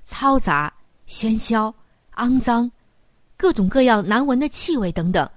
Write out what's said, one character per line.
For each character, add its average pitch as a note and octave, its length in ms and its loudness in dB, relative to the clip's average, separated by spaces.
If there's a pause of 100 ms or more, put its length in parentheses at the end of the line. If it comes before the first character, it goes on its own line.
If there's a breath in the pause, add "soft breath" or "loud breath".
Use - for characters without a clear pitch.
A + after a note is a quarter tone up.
嘈 C4+ 320 0
杂、 D3 320 0 (380)
喧 A3 300 -2
嚣、 A3 360 -2 (420)
肮 B3 220 0
脏、 A#3+ 320 0 (640)
各 F#4 200 2
种 F#3+ 160 0
各 C4+ 120 2
样 A3 240 2
难 A3 200 0
闻 B3+ 120 0
的 D4 120 0
气 - 260 -4
味 G3 160 -2
等 E3+ 180 -2
等， F3 160 0 (100)